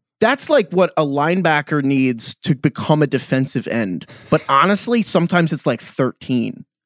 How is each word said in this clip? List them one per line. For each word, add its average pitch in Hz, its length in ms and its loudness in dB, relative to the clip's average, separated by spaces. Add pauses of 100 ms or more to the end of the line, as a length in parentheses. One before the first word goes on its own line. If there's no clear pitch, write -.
(200)
that's 254 280 0
like 269 220 2
what 180 260 0
a 160 80 2
linebacker 151 800 0
needs 131 520 0
to - 180 -2
become 151 480 0
a 147 40 2
defensive 131 640 -2
end. 98 380 -4 (240)
But 156 180 2
honestly, 196 540 2
sometimes 170 500 0
it's, 147 140 -6
like, 120 160 -2
thirteen. 123 840 -4 (220)